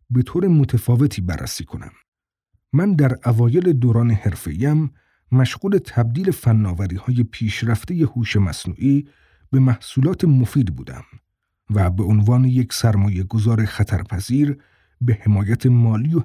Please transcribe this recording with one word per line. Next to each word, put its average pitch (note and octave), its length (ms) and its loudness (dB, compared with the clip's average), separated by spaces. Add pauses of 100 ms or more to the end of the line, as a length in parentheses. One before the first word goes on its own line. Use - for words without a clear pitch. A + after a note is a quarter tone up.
به B2 120 0
طور F3+ 260 -2
متفاوتی B2+ 760 2
بررسی F2+ 420 -8
کنم. - 280 -16 (840)
من F#3+ 200 2
در C3+ 320 2
اوایل A#2+ 480 2
دوران A#2 380 2
حرفه‌ایم A2+ 800 -2 (400)
مشغول C3 460 0
تبدیل C3 540 -2
فناوری‌های G#2 920 -2
پیشرفته A2+ 840 -4
هوش A2+ 320 -2
مصنوعی G2+ 680 0 (440)
به C3+ 80 4
محصولات C3+ 640 0
مفید B2+ 500 2
بودم B1+ 280 -16 (680)
و G2+ 200 2
به F#2+ 140 -2
عنوان A2 420 4
یک B2+ 280 0
سرمایه G2+ 500 0
گذار A2 420 0
خطرپذیر G#2+ 920 -2 (440)
به A#2+ 200 0
حمایت G#2 440 0
مالی A#2+ 500 2
و D#3 100 0